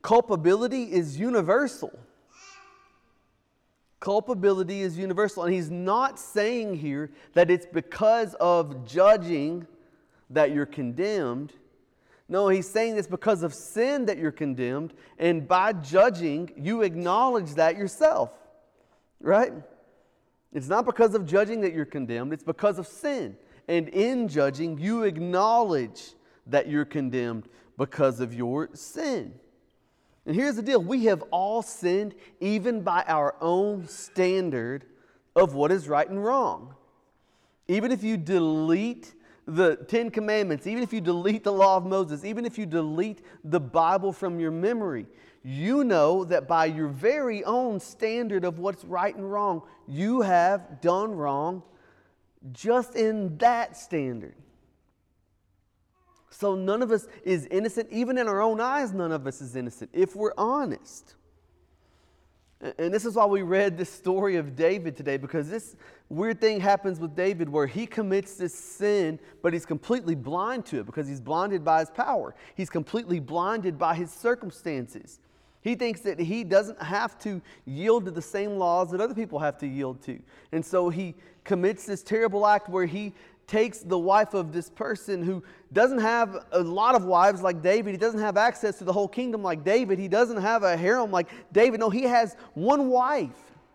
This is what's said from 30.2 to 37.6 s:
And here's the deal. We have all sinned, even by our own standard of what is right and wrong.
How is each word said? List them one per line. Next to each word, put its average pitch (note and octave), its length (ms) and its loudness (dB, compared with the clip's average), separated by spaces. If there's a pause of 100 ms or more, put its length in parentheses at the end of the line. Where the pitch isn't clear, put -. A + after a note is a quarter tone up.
And D#3 100 -2
here's C4 200 0
the A3+ 60 -6
deal. A3+ 200 4
We A3 240 0
have F#3 240 4
all G3+ 320 0
sinned, F#3+ 520 -2 (260)
even G#3+ 420 -2
by F3 260 0
our D3+ 320 2
own F3+ 480 0
standard D#3 960 -2 (500)
of E3+ 200 6
what D3 180 2
is E3+ 160 -2
right D3 200 2
and G3 140 -4
wrong. E3+ 520 -2 (920)